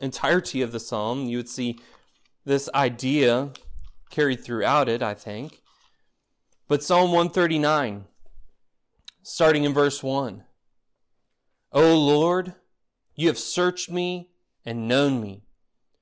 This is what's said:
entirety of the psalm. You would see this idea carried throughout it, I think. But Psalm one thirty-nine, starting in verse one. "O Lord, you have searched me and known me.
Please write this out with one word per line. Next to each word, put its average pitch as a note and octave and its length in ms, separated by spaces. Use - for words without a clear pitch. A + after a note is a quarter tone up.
entirety C3+ 600
of A#2 100
the A#2 80
psalm. A#2+ 460
You A#2+ 100
would A#2+ 120
see A#2+ 300
this C3+ 300
idea C3 800
carried C#3 320
throughout A#2+ 460
it, A#2 140
I G#2+ 120
think. A2+ 460
But D3 160
Psalm F3+ 300
one E3+ 180
thirty-nine, D3 760
starting D#3 400
in C#3+ 100
verse C#3+ 300
one. C3 400
"O E3 260
Lord, E3 580
you D#3+ 140
have C3+ 100
searched F3+ 540
me F3 380
and A#2 220
known C3+ 320
me. G2+ 220